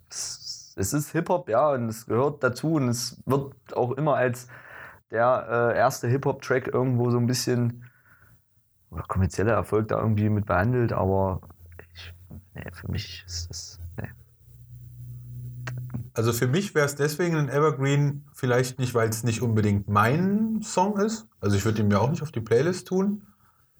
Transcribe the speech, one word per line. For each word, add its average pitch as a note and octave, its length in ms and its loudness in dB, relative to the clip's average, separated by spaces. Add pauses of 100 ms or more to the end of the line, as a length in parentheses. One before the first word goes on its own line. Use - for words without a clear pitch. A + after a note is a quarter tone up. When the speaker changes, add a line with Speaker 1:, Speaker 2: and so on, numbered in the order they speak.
Speaker 1:
es, - 640 -12
es G2 160 -2
ist D3 200 -2
Hip-Hop, E3+ 380 -2
ja, C3 200 4
und B2 180 0
es A2 200 -8
gehört C#3 360 0
dazu C#3 300 0
und C#3 140 2
es - 400 -4
wird C#3 260 0 (220)
auch B2 160 0
immer C#3+ 240 0
als B2 320 0 (640)
der, A#2 640 2
äh, D#2+ 40 0
erste A#2+ 320 2
Hip-Hop-Track C3 580 0
irgendwo B2 440 2
so A#2+ 60 4
ein A#2+ 100 2
bisschen, A#2+ 580 0 (1040)
oder E2+ 140 -8
kommerzieller F#2+ 500 0
Erfolg G#2+ 340 0
da G#2+ 140 0
irgendwie G#2+ 260 2
mit G#2 180 0
behandelt, A2 460 2
aber F#2+ 480 0 (1160)
nee, - 160 -12
für - 180 -10
mich - 360 -8
ist - 220 -10
das, - 300 -16 (220)
nee. - 80 -8 (2000)
Speaker 2:
Also A#2 200 0
für B2+ 140 0
mich F#3 260 0
wär's C#3+ 220 2
deswegen D#3 420 0
ein D3 120 0
Evergreen, C#3+ 840 2
vielleicht B2+ 460 0
nicht, B2 160 -2
weil's A2+ 280 2
nicht A2+ 200 0
unbedingt G#2 440 2
mein F#3 760 2
Song G3+ 360 0
ist. A3 280 -2 (120)
Also G2+ 180 2
ich G2 80 0
würd G#2+ 120 2
ihn G#2+ 100 2
mir G2+ 140 4
auch A#2+ 80 2
nicht D#3 140 -2
auf D3 80 -8
die A#2 100 -4
Playlist D3 460 2
tun. G3 400 0 (520)